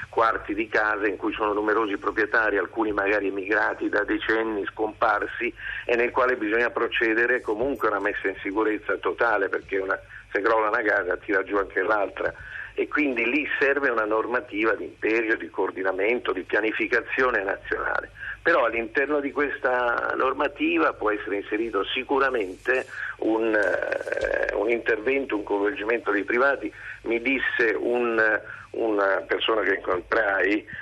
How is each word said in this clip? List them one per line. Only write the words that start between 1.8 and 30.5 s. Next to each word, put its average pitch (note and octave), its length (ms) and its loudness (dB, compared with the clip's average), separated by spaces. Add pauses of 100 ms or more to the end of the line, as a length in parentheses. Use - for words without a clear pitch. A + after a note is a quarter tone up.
proprietari, G#2 640 0
alcuni G#2+ 340 -2
magari G2+ 360 0
emigrati G#2 600 0
da G#2 160 0
decenni, A2 640 -2
scomparsi, G#2+ 840 -2 (340)
e A#2+ 100 2
nel A#2 140 2
quale B2+ 260 2
bisogna A2+ 340 0
procedere A#2 680 2
comunque A2+ 480 0
a G#2 40 0
una G2+ 80 0
messa G2 280 -2
in F#2+ 140 -4
sicurezza G2+ 540 0
totale, G#2 520 2
perché - 300 -4
una, F#2+ 200 -2 (320)
se G2+ 120 -2
crolla A2 260 4
una A2+ 140 0
casa G2 340 2
tira G2 260 0
giù F#2 140 -2
anche G2 260 0
l'altra, G2 500 0 (420)
e - 120 0
quindi B2 420 0
lì C#3 180 0 (120)
serve C#3 320 2
una A2+ 140 2
normativa A2 680 0
di F2+ 100 -6
imperio, A2 520 0
di - 140 -8
coordinamento, F#2+ 840 0
di F#2 100 -4
pianificazione A2+ 1000 0
nazionale. - 680 -4 (320)
Però D#3+ 220 4
all'interno A#2 560 0
di C#3 120 -2
questa B2 840 0
normativa D3 800 2
può G#2+ 160 0
essere G#2 260 -2
inserito G#2 480 -2
sicuramente C3 1040 0 (320)
un, A2 360 2
eh, - 1000 0
un G#2 160 2
intervento, A#2 680 0
un G2+ 60 -2
coinvolgimento G#2 680 0
dei G2+ 140 2
privati. A#2+ 480 2 (300)
Mi A#2 180 0
disse A#2+ 580 0
un, A#2+ 400 0 (520)
una G2 560 2
persona G#2+ 340 0
che F#2+ 140 2
incontrai, G2 880 0 (180)